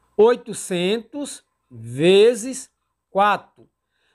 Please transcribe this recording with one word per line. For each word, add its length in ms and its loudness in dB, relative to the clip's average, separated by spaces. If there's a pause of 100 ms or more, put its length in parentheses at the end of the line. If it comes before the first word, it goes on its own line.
(180)
oitocentos 1300 -2 (260)
vezes 1000 0 (440)
quatro, 560 -4 (480)